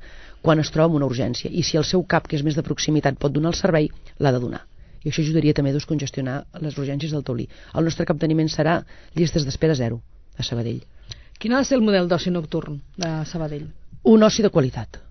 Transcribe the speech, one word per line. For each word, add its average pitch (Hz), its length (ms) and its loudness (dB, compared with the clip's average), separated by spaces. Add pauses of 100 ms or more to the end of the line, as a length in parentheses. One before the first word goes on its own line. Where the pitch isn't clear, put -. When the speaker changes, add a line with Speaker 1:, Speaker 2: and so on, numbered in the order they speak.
(420)
Speaker 1:
quan 156 200 4
es 135 80 -4
troba 165 220 4
en 151 80 2
una 139 100 2
urgència, 120 400 -4
i 156 160 -2
si - 100 0
el 151 80 2
seu 185 220 0
cap, 160 220 0
que 160 100 -2
és 143 80 0
més 156 80 0
de 156 80 0
proximitat, 147 560 0
pot 143 160 0
donar 156 160 2
el 170 80 -2
servei, 156 320 2 (280)
l'ha 143 120 2
de 127 80 2
donar. 117 240 -6 (400)
I 151 80 -4
això 160 120 0
ajudaria 151 320 4
també 143 160 0
a 135 40 0
descongestionar 139 720 -4 (180)
les 147 160 -8
urgències 139 360 -4
del 143 120 -4
Taulí. 123 220 -4 (260)
El 165 120 2
nostre 165 200 -2
capteniment 156 440 0
serà 160 300 0 (340)
llistes 160 320 0
d'espera 160 280 0
zero 117 280 -4 (360)
a 123 80 -6
Sabadell. 117 360 -6 (560)
Speaker 2:
Quin 220 140 -2
ha 262 80 2
de - 80 0
ser 269 80 2
el 226 80 4
model 190 240 4
d'oci 180 240 0
nocturn 156 460 -4 (180)
de 170 140 -6 (180)
Sabadell? 156 380 -6 (420)
Speaker 1:
Un 220 160 10
oci 220 200 4
de 202 100 4
qualitat. 127 460 0 (100)